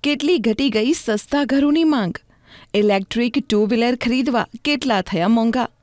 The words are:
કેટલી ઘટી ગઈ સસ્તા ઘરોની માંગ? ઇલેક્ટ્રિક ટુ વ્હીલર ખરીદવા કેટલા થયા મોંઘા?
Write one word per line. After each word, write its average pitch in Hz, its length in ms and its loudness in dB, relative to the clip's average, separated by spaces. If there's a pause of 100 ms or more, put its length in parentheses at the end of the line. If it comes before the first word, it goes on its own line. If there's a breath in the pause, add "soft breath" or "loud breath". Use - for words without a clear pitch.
કેટલી 294 340 0
ઘટી 233 320 0
ગઈ 220 240 0
સસ્તા 285 500 -2
ઘરોની 294 400 2
માંગ? 262 320 0 (580 loud breath)
ઇલેક્ટ્રિક 214 680 0
ટુ 214 260 0
વ્હીલર 233 300 0
ખરીદવા 247 520 -2 (180)
કેટલા 269 360 0
થયા 180 260 -2
મોંઘા? 226 400 0 (160)